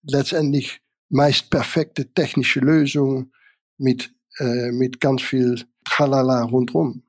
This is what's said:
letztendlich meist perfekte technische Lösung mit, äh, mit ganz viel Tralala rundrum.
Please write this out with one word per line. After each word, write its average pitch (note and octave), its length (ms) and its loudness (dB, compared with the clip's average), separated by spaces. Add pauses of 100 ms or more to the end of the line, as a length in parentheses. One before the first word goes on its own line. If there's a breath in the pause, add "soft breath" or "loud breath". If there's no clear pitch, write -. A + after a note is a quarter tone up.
letztendlich C#3+ 760 -2 (280)
meist C#3+ 400 2
perfekte - 640 -2
technische C#3 480 0
Lösung C#3 680 2 (460 soft breath)
mit, C3 360 -2 (240)
äh, B2 340 -2
mit B2+ 300 -2
ganz C3 200 2
viel B2 440 0 (180)
Tralala C3 600 2
rundrum. B2 640 -2